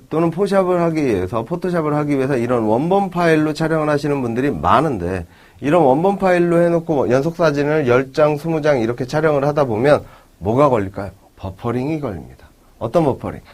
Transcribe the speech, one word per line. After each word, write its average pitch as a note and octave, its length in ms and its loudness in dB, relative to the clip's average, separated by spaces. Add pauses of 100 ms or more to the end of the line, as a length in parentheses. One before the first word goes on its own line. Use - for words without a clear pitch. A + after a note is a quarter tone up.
또는 E3 220 0
포샵을 F#3 520 0
하기 D#3 220 0
위해서, A2 380 0
포토샵을 E3+ 520 -4
하기 D3 200 0
위해서 C3+ 220 0
이런 A#2 260 0
원본 E3 460 2
파일로 D#3+ 420 2
촬영을 D#3 380 -2
하시는 C#3+ 320 0
분들이 B2 280 -2
많은데, F#2 760 0 (340)
이런 D#3 240 2
원본 E3 340 2
파일로 F3 440 2
해놓고 E3 480 0
연속 C#3 260 0
사진을 D3 540 0
열 C3 240 2
장, D3+ 240 2
스무 D#3+ 240 -4
장 C#3+ 180 2
이렇게 A#2+ 260 -2
촬영을 D3+ 380 0
하다 D3 220 0
보면 A#2 400 2 (320)
뭐가 B2 320 2
걸릴까요? G2 420 -4 (240)
버퍼링이 B2 640 -6
걸립니다. E2+ 480 -10 (320)
어떤 D#3+ 240 0
버퍼링? G#2 380 -4 (120)